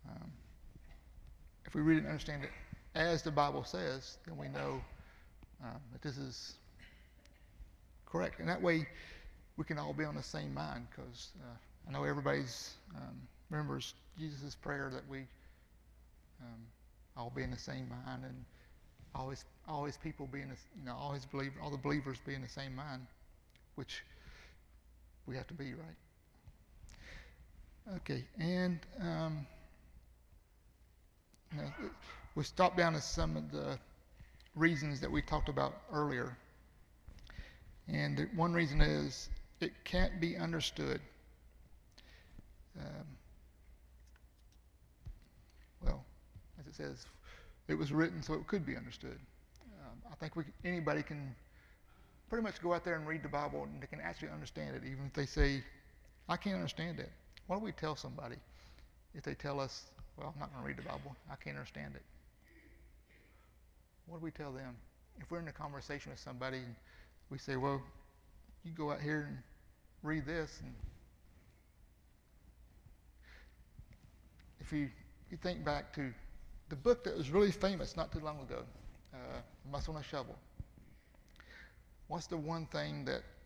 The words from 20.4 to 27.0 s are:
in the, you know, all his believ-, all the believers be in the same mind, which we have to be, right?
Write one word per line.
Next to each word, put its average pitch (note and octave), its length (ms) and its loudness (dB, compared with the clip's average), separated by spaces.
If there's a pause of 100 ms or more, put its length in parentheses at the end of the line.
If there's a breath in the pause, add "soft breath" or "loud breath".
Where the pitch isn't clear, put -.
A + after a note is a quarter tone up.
in C3+ 100 -6
the, B2+ 60 -8 (200)
you D3+ 80 -8
know, B2 100 -4
all C#3+ 180 0
his C3+ 140 -2
believ-, C#3 340 -2
all D3 100 -2
the C#3+ 60 0
believers C#3 440 2
be C#3 140 -4
in C3+ 60 -4
the B2 80 -4
same C3+ 260 -6
mind, C3 320 -4 (680)
which - 300 -6 (1200 loud breath)
we C3 100 -4
have - 120 -4
to F3 60 -8
be, C#3 200 -4
right? D#3+ 220 -10 (2000 loud breath)